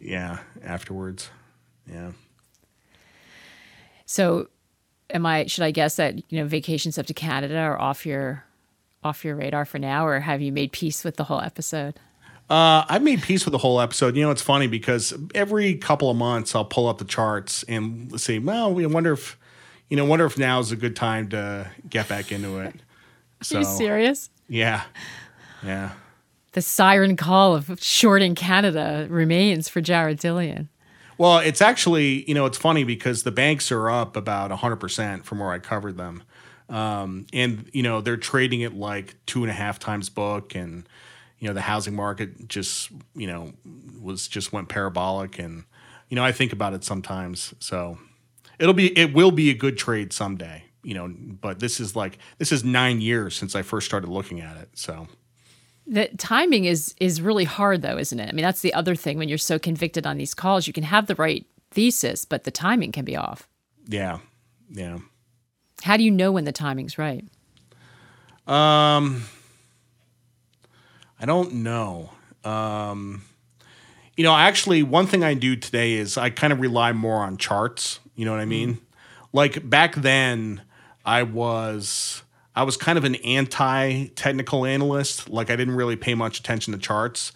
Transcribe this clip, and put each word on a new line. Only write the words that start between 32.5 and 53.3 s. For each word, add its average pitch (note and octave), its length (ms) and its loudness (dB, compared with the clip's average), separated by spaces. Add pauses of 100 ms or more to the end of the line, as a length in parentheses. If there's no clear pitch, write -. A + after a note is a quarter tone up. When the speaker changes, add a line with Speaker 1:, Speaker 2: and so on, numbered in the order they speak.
Speaker 1:
funny D#3+ 260 4
because A#2+ 400 -2
the A#2+ 80 -2
banks C#3 400 2
are A2+ 180 0
up A#2 260 0
about G2+ 360 -4
a F#2+ 40 -6
hundred A#2 200 -2
percent G2 480 -6
from G#2 160 -8
where F#2+ 100 -4
I F2+ 80 -4
covered G2+ 380 -8
them. F2 260 -12 (460)
Um, G2+ 640 -6
and, A#2+ 400 -4
you C3+ 100 -2
know, A2+ 180 0
they're A#2 160 -4
trading B2+ 460 0
at, A2+ 120 -8
like, G2+ 420 -10 (100)
two B2 160 -4
and A2+ 80 -2
a G2+ 40 -6
half G#2 240 -6
times G#2 320 -8
book, G#2 440 -6
and, E2+ 340 -12 (500)
you A2 100 -8
know, G2+ 60 -4
the G2 60 -6
housing G2+ 340 -4
market G2+ 540 -6
just, - 420 -8 (240)
you A2+ 120 -10
know, E2+ 260 -10 (480)
was, F#2+ 260 -10
just - 260 -8
went F#2+ 160 -8
parabolic. F#2+ 720 -4
And, E2 260 -12 (440)
you B2 80 -6
know, B2 80 2
I B2+ 80 4
think A2+ 200 -2
about G2+ 220 -2
it F#2 80 -8
sometimes. F#2 800 -8
So F2 380 -8 (600)
it'll F3+ 160 6
be, F3+ 240 6
it D#3 160 6
will F3+ 160 10
be D3+ 200 6
a C3 40 4
good C3 240 -2
trade G#2+ 340 -2
someday, F2 520 -8 (180)
you G#2 120 -8
know, F2+ 200 -8
but G2 460 -12
this A#2+ 180 -4
is, G2+ 160 -6
like, G2 240 -6 (200)
this D#3 140 -2
is B2+ 120 2
nine B2 360 2
years A2 360 -2